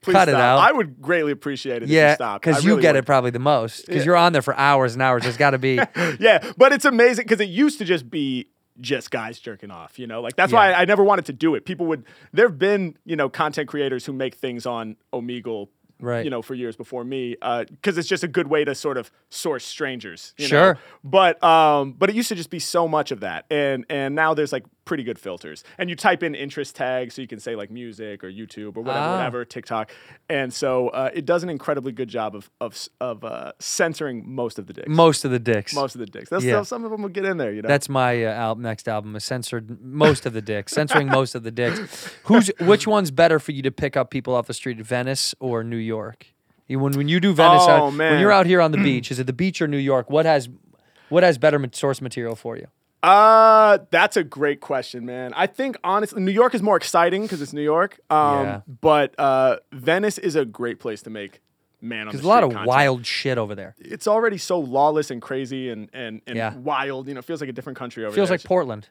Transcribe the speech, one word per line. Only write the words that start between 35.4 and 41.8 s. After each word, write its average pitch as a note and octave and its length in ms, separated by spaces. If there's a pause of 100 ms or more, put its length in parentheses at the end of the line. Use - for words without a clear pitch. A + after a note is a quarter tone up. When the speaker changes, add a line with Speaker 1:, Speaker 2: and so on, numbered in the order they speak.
Speaker 1:
Most C#3 220
of B2 40
the A2+ 60
dicks. - 240
That's F3+ 140
Speaker 2:
Yeah. B2+ 100
Speaker 1:
still, G#3 120
some A#3 200
of A3 60
'em G#3+ 100
will G3+ 80
get G3 160
in F#3+ 120
there, A#2+ 160
you G#2+ 80
know? G#2+ 60
Speaker 2:
That's C#3+ 220
my, B2 360
uh, A2 60
al-, A2+ 240
next A2+ 320
album, G#2+ 280
is G#2 80
censored, A#2 580
most C#3+ 440
of B2 80
the A2 80
dicks. G#2 320
Speaker 1:
<laughs> - 100
Speaker 2:
Censoring D3 240
most C3+ 280
of A#2+ 80
the A2+ 80
dicks. B2 580 (140)